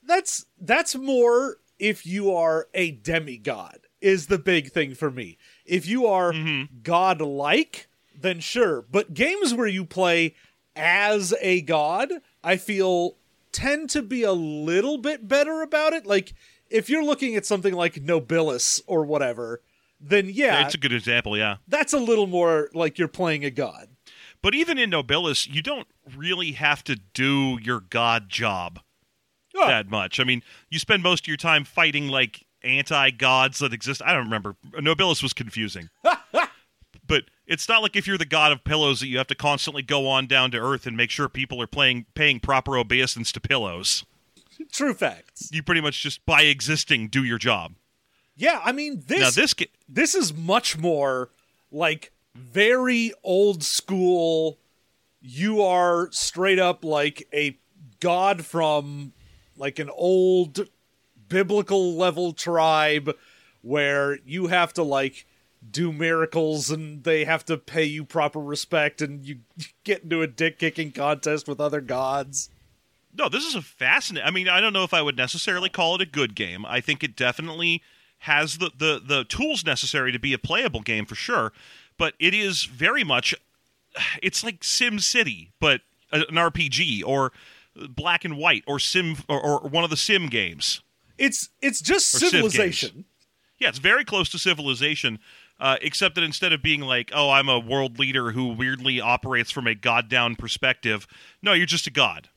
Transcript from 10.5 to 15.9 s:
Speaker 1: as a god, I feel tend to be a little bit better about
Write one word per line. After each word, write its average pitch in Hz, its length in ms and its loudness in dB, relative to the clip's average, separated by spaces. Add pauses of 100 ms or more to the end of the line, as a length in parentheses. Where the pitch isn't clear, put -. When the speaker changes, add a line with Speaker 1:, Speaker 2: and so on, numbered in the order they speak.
Speaker 1:
as 190 680 2
a 185 220 2
god, 165 480 0 (320)
I 180 140 2
feel 185 600 0 (360)
tend 294 380 -2
to 294 120 -2
be 240 200 -4
a 202 100 4
little 170 680 0
bit 247 300 -4
better 294 340 2
about 311 300 2